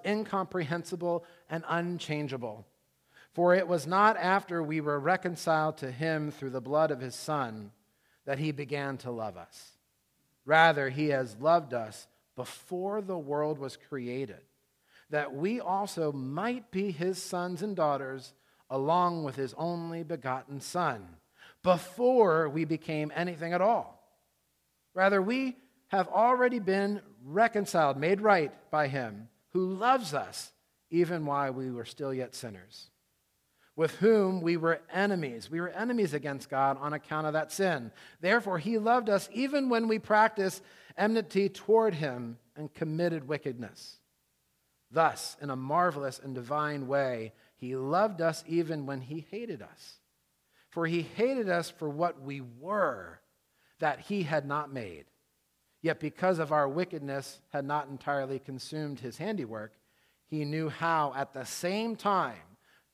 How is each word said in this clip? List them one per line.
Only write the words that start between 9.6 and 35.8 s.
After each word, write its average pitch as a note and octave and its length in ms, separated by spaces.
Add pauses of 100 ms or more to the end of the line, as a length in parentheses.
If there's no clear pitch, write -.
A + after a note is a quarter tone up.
Rather, D3+ 460
he D3 180
has B2+ 320
loved D3+ 340
us A2 320 (300)
before F#3 640
the F#3+ 180
world D3 400
was C3+ 180
created, B2+ 640 (720)
that D3 240
we G3+ 260
also F#3 500
might D#3+ 600
be G3 200
his F3 320
sons F3+ 400
and G#3 140
daughters C#3 580 (360)
along E3 520
with C3+ 140
his C3 220
only E3+ 440
begotten C#3 560
Son, C3 480 (560)
before F#3 840
we D#3 160
became D3+ 500
anything E3+ 380
at F3+ 80
all. G3+ 420 (920)
Rather, G3 260
we B3 380 (300)
have F#3 200
already B3 500
been G3 440 (200)
reconciled, E3 760
made F#3+ 240
right F#3 280 (200)
by D3+ 180
him, A2+ 400 (220)
who F#3 240
loves A3 400
us - 380 (360)
even E3 380
while C#3 260
we C3 180
were A#2+ 140
still C3+ 300
yet B2+ 200
sinners, G2+ 540 (880)
with D#3 200
whom G3 440
we E3+ 160
were E3 240 (100)
enemies. F3 600
We E3 100
were F3+ 80
enemies G3+ 460